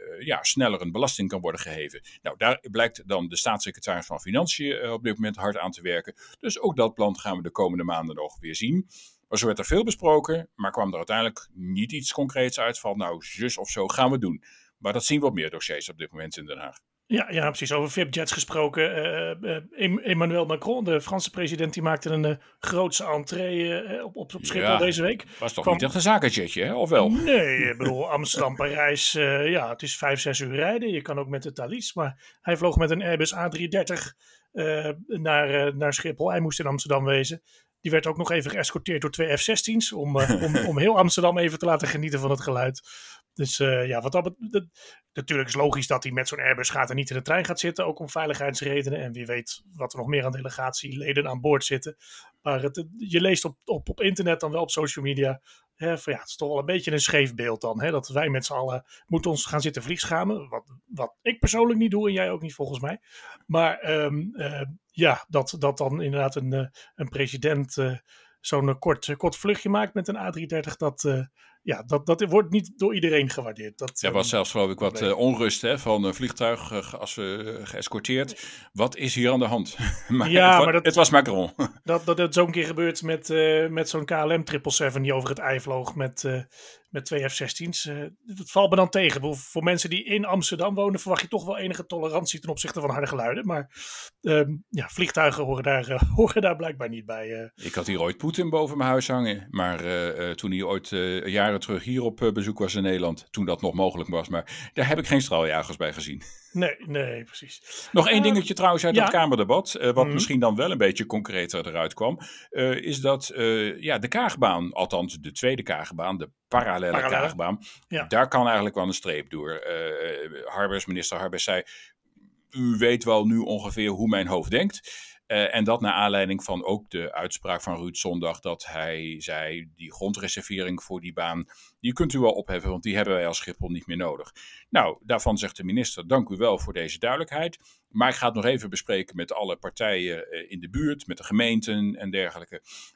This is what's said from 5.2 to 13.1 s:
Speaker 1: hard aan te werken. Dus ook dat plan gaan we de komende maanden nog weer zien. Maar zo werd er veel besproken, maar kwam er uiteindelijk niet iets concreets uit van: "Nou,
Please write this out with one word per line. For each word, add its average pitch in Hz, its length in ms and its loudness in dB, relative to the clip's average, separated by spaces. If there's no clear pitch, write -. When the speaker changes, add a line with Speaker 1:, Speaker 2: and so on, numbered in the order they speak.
Speaker 1:
hard 101 220 -2
aan 90 140 -4
te 85 100 -16
werken. 87 320 -4
Dus 226 200 -4
ook 175 160 0
dat 113 180 2
plan 104 260 0
gaan 95 180 -4
we 90 60 -8
de 82 80 -8
komende 87 320 0
maanden 82 320 -4
nog 76 240 -10
weer 80 160 -10
zien. 151 320 0
Maar 92 100 -2
zo - 80 0
werd 107 140 0
er 101 60 -6
veel 190 180 4
besproken, 165 720 2
maar 98 160 -4
kwam 104 180 -2
er 87 80 -4
uiteindelijk 107 560 -2
niet 92 380 -4
iets 139 220 -6
concreets 131 460 0
uit 117 200 -2
van: 101 180 -4
"Nou, 87 280 -4